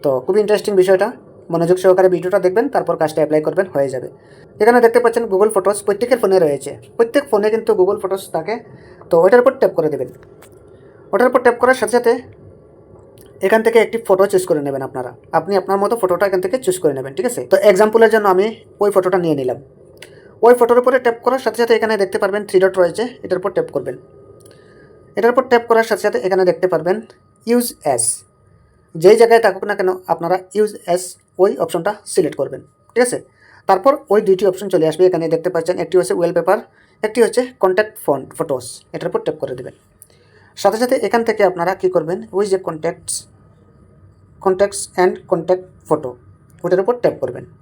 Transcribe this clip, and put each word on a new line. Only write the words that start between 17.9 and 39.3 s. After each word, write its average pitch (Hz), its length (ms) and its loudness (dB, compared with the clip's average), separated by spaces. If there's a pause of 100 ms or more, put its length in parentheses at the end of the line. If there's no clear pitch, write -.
জন্য 208 120 2 (100)
আমি 190 100 2 (380)
ওই 208 120 2
ফটোটা 185 280 0
নিয়ে 160 160 0
নিলাম। 127 180 -4 (880)
ওই 240 140 8
ফটোর 240 220 4
উপরে 254 240 0
ট্যাপ 233 200 0
করার 254 200 0
সাথে 220 160 -4
সাথে 226 160 2
এখানে 220 160 -2 (100)
দেখতে 190 200 -4
পারবেন 202 260 -2
থ্রি 196 140 0
ডট 190 180 0
রয়েছে, 175 220 0 (200)
এটার 180 180 -4
উপর 196 140 -6
ট্যাপ 156 200 -2
করবেন। 139 200 -8 (1200)
এটার 226 160 2
উপর 262 180 0
ট্যাপ 233 180 2
করার 226 200 2
সাথে 196 160 -4
সাথে 175 220 -2
এখানে 185 220 2
দেখতে 170 240 -2
পারবেন 165 220 -2 (520)
use 240 240 0 (220)
as, 120 100 -2 (920)
যেই 185 260 4
জায়গায় 226 240 6
থাকুক 190 240 -2
না 202 100 -2
কেন 185 100 0 (240)
আপনারা 170 220 -2 (260)
use 214 140 -2 (180)
as 180 100 -2 (400)
ওই 208 80 4 (120)
অপশনটা 175 280 -4 (220)
সিলেক্ট 160 280 -2
করবেন, 123 200 -6 (320)
ঠিক 240 140 0
আছে? 151 100 -6 (520)
তারপর 190 240 4 (200)
ওই 214 140 4
দুইটি 190 220 2
অপশন 196 240 -6
চলে 160 180 2
আসবে। 170 180 2
এখানে 165 240 -2
দেখতে 160 200 -4
পাচ্ছেন 170 300 -4
একটি 165 160 -6
হচ্ছে 180 200 -2
ওয়ালপেপার, 175 380 0 (460)
একটি 214 220 -4
হচ্ছে 247 160 -2 (220)
কন্ট্যাক্ট 214 300 0 (100)
ফোন 139 160 -2 (180)
ফটোস, 135 280 -6 (300)
এটার 160 160 -8
উপর - 140 -2
ট্যাপ 156 180 -6